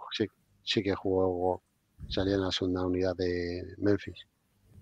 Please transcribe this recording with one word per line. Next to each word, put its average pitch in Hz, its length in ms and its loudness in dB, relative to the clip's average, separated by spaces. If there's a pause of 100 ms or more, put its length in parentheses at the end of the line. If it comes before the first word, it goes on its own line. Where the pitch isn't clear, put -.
(120)
sí, 107 140 0 (360)
sí - 200 0
que 95 120 2
jugó, 92 680 2 (460)
salía 98 260 2
en 98 80 2
la 92 100 0
segunda 92 340 0
unidad 92 300 0
de 90 640 -4
Memphis. 98 480 0 (560)